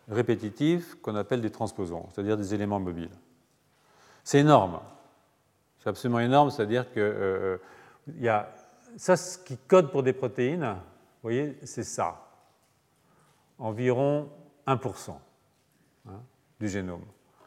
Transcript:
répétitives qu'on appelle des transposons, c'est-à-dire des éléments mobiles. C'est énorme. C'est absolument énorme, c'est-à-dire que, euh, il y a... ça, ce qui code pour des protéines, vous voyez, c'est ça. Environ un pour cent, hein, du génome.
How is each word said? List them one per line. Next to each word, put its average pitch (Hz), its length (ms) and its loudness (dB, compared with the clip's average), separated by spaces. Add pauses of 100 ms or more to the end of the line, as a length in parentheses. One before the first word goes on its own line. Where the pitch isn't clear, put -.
(100)
répétitives 123 880 -2
qu'on 107 160 -6
appelle 107 240 -2
des 110 80 -4
transposons, 87 640 -6
c'est-à-dire 104 240 -2
des 101 160 -4
éléments 101 260 -2
mobiles. 87 380 -6 (1080)
C'est 143 160 4
énorme. 117 380 6 (1000)
C'est - 100 -4
absolument 117 320 0
énorme, 131 300 6
c'est-à-dire 117 420 -2
que, 107 80 -2
euh, 95 560 0 (520)
il - 120 -14
y 117 80 0
a... 104 240 0 (460)
ça, 180 180 4
ce - 220 -8
qui - 180 -14
code 180 340 6
pour 139 120 0
des 131 100 4
protéines, 131 560 -2
vous - 540 -12
voyez, 131 400 -4
c'est 120 200 -10
ça. 87 440 -6 (1300)
Environ 127 680 0 (360)
un 135 120 2
pour 107 200 -6
cent, 78 240 -14 (880)
hein, 98 120 -16 (400)
du 107 80 -4
génome. 92 340 -8 (440)